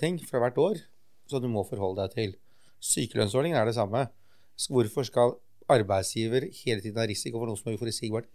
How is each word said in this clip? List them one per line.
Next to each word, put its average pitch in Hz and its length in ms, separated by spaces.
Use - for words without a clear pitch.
ting 165 160
fra 131 160
hvert 123 160
år, 175 200
som 135 140
du 127 40
må 110 160
forholde 98 400
deg 92 140
til. 107 140
Sykelønnsordningen 123 800
er 110 100
det 113 80
samme. 117 300
S-, - 140
hvorfor 123 340
skal 120 280
arbeidsgiver 110 760
hele 110 180
tiden 107 160
ha 113 80
risiko 113 320
for 117 80
noe 110 120
som - 120
er 107 60
uforutsigbart? 113 580